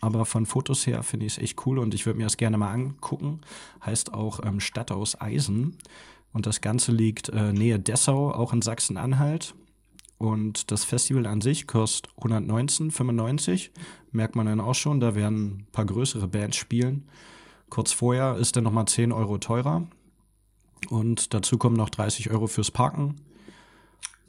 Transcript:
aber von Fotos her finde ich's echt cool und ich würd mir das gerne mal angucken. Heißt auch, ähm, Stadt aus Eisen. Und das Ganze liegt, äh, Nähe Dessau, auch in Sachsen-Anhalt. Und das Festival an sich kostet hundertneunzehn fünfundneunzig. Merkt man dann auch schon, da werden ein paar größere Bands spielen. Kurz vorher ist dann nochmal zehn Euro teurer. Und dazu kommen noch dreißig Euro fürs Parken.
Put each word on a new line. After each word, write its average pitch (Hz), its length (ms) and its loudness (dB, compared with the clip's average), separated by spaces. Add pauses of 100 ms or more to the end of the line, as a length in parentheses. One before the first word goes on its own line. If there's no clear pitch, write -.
aber 110 260 2
von 113 180 0
Fotos - 440 -2
her 117 160 -2
finde 107 200 -4
ich's 107 140 -6
echt - 280 -6
cool 131 120 2
und 110 160 0
ich 101 100 -4
würd 110 120 0
mir 110 80 -2
das 104 120 -2
gerne 110 220 2
mal 104 140 0
angucken. 143 680 -4 (460)
Heißt - 260 -2
auch, 107 320 -4
ähm, 101 160 0
Stadt - 320 -6
aus 98 280 -4
Eisen. 120 580 -2 (540)
Und 113 140 -2
das 110 140 -2
Ganze 113 320 0
liegt, 113 380 2
äh, 104 240 2
Nähe 107 260 4
Dessau, 143 520 2
auch 120 200 0
in 117 80 4
Sachsen-Anhalt. 131 920 0 (640)
Und 110 540 -2
das 107 120 0
Festival 120 420 0
an 104 140 0
sich 135 280 0
kostet - 480 0
hundertneunzehn 113 720 0
fünfundneunzig. 123 800 0 (420)
Merkt 110 240 0
man 110 100 2
dann 107 140 0
auch 120 140 0
schon, 147 260 0
da 117 140 2
werden 107 320 0 (140)
ein 101 120 -18
paar 107 140 0
größere 101 420 -2
Bands 104 280 -2
spielen. 127 520 -2 (640)
Kurz - 220 -2
vorher 123 440 2
ist 117 200 0
dann 117 80 2
nochmal 110 240 2
zehn 117 240 4
Euro 104 260 0
teurer. 143 480 0 (1040)
Und 113 440 0
dazu 113 220 2
kommen 117 200 4
noch 110 140 2
dreißig 107 400 -2
Euro 110 160 2
fürs - 260 0
Parken. 143 440 2 (1120)